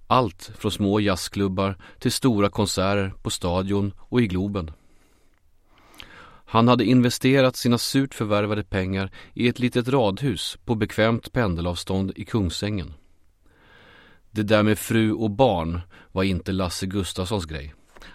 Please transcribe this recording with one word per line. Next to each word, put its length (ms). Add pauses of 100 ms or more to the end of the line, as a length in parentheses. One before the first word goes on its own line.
Allt 500
från 140
små 280
jazzklubbar 800 (220)
till 120
stora 380
konserter 720
på 80
Stadion 680
och 240
i 60
Globen. 440 (1700)
Han 220
hade 180
investerat 720
sina 220
surt 360
förvärvade 500
pengar 480 (220)
i 140
ett 120
litet 280
radhus 800
på 100
bekvämt 580
pendelavstånd 800
i 100
Kungsängen. 680 (1400)
Det 120
där 200
med 160
fru 340
och 180
barn 500 (300)
var 120
inte 280
Lasse 340
Gustafssons 600
grej. 280 (420)